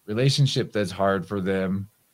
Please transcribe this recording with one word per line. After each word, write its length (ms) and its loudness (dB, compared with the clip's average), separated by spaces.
relationship 680 0
that's 180 -2
hard 340 0
for 140 -4
them 500 -2